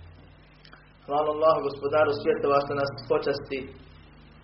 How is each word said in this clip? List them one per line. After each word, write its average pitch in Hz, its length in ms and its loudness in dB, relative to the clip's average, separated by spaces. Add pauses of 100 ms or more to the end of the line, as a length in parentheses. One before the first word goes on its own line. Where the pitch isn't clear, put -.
(1080)
Hvala 147 280 0
Allahu, 151 340 4
gospodaru 147 440 0 (100)
svjetova, 143 420 2
što 147 100 -6
nas 139 160 -2 (220)
počasti, 143 460 -2 (840)